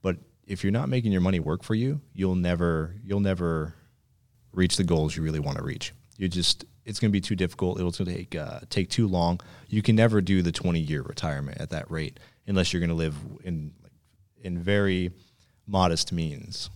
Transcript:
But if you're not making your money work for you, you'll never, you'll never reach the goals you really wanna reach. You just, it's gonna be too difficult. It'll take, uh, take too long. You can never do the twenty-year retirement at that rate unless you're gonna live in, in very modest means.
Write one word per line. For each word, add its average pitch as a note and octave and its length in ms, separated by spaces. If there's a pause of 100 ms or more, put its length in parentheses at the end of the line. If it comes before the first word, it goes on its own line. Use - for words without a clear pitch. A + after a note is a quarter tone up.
But F#2 160 (280)
if F#2 160
you're G2 100
not B2+ 160
making B2 240
your F#2 100
money F#2 180
work D2+ 220
for - 120
you, C3 260 (120)
you'll F#2+ 220
never, F2 680
you'll G2+ 180
never E2+ 540 (800)
reach F#2 240
the G2 80
goals D#2 320
you E2 60
really D#2 180
wanna C#2+ 220
reach. - 300 (260)
You F#3+ 100
just, F3 360 (200)
it's A2 160
gonna A2 120
be G2 80
too G2+ 140
difficult. F2+ 440
It'll F2 140
take, F2 440
uh, - 320
take F#2+ 220
too A2 180
long. F2 320 (280)
You G#2+ 120
can A2 160
never A2 240
do F#2 220
the E2+ 100
twenty-year D#2 500
retirement C#2 580
at - 100
that - 200
rate D#2 300 (260)
unless F#2+ 260
you're F2+ 80
gonna E2+ 140
live D#2+ 220 (260)
in, D#2 300 (680)
in F2+ 160
very F#2 520 (560)
modest F#2 460
means. E2 640